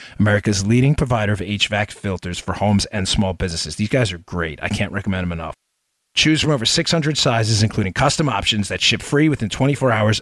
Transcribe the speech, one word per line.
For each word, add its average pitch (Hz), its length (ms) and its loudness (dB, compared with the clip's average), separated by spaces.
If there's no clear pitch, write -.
America's 104 460 2
leading 127 280 4
provider 113 400 0
of 104 80 -2
H 101 280 -2
vac 107 200 -2
filters 90 480 -6
for - 160 -6
homes 98 320 2
and 95 220 -4
small 95 260 0
businesses. 82 440 -6
These 107 120 -2
guys 120 240 0
are 85 60 -12
great. 85 420 -6
I 85 80 -4
can't 98 240 -2
recommend 95 300 -2
them 87 100 -4
enough. 80 220 -8
Choose 156 280 2
from 151 100 0
over 131 140 0
six - 260 0
hundred 151 260 0
sizes, 110 460 2
including 104 300 0
custom 143 360 0
options 101 400 -2
that 92 100 -4
ship - 220 2
free 147 260 2
within 120 220 0
twenty-four 135 420 0
hours, 107 300 2